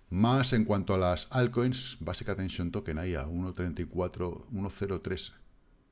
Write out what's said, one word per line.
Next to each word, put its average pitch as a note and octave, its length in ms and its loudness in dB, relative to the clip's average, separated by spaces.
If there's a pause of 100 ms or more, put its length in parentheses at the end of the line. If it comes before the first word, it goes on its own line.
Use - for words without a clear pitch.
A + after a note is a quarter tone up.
(100)
Más B2 420 4
en A2 120 6
cuanto G2 300 2
a F#2+ 40 4
las F2+ 320 2
altcoins, B2 680 0
Basic F2+ 280 -4
Attention F#2 420 -2
Token, E2 280 -4
ahí F2+ 160 -2
a C#2+ 120 -2
uno F2+ 280 -4
treinta F2+ 260 -4
y E2+ 40 -2
cuatro, F2 640 -4
uno G2 180 -4
cero F#2+ 320 -4
tres - 320 -6 (600)